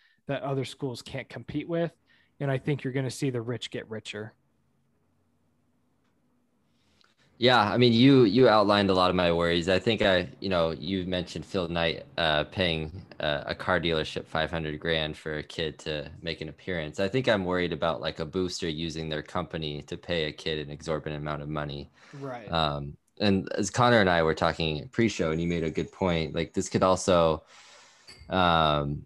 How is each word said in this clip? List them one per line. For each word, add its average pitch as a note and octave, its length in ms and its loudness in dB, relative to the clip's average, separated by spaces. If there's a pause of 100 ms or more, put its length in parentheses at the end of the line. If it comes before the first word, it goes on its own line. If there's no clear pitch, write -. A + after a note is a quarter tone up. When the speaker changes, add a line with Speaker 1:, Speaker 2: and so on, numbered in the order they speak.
(280)
Speaker 1:
that C#3 160 -6
other C3+ 200 -4
schools B2 380 -10
can't - 260 -12
compete B2+ 400 -10
with. E3+ 240 -2 (480)
And C#3 120 -2
I C3 80 0
think C#3+ 240 -4
you're C3 100 -4
gonna C3+ 160 -2
see C#3 200 -4
the B2 120 -4
rich A#2 300 -8
get - 180 -10
richer. G#2+ 440 -10 (3000)
Speaker 2:
Yeah, A#2+ 220 6
I G#2 160 4
mean, B2 160 6
you, C3 320 8
you A#2 240 6
outlined G#2 420 6
a F#2+ 40 4
lot F#2 160 4
of F2+ 80 2
my F2 120 4
worries. E2+ 380 2
I F#2 100 4
think G#2+ 240 0
I, F#2 280 2 (100)
you - 80 -8
know, E2+ 240 0
you F2+ 340 -6
mentioned F2+ 400 -6
Phil F2+ 220 -4
Knight, E2+ 380 -2 (120)
uh, D2+ 280 0
paying, E2 560 -4 (180)
uh, D2 260 -4
a - 80 -6
car F#2 240 0
dealership D#2+ 480 -4
five D#2 240 -4
hundred D#2 300 -6
grand D#2 380 -2
for D2+ 220 -8
a - 40 -8
kid D#2 360 -8
to D2+ 300 -8 (120)
make E2 180 -8
an D#2 80 -10
appearance. D#2 540 -8
I F#2+ 80 -2
think B2+ 180 -2
I'm G#2 160 2
worried F2 300 0
about, D#2+ 260 -2
like, D#2 200 -6
a D#2+ 60 -4
booster F2 440 -4
using D#2+ 400 -6
their D2+ 120 -6
company D#2 600 -8
to - 160 -12
pay E2+ 280 -4
a D2+ 60 -6
kid D#2 280 -6
an D2 120 -10
exorbitant D2+ 500 -6
amount D2 200 -6
of D2 80 -10
money. D2 420 -8 (300)
Speaker 1:
Right. B2+ 280 -12
Speaker 2:
Um, D2 460 -2 (240)
and G2 380 2
as G2+ 120 -2
Connor A#2+ 300 4
and F#2+ 100 4
I E2+ 140 4
were D#2+ 100 2
talking D#2+ 600 -2
pre-show, F#2+ 380 0
and D#2+ 100 -2
you E2+ 80 -2
made E2 160 -2
a D#2+ 40 -2
good D#2 220 -6
point, E2 420 -2
like, E2 200 -4
this F#2+ 160 -4
could F#2+ 140 0
also, F2 600 4 (880)
um, D#2 760 2